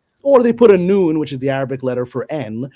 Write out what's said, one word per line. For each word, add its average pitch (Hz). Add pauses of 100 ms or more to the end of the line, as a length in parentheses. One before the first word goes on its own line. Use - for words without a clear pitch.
(220)
Or 277
they 233
put 233
a 190
noon, 175
which 143
is 135
the 135
Arabic 135
letter 123
for 123
N, 123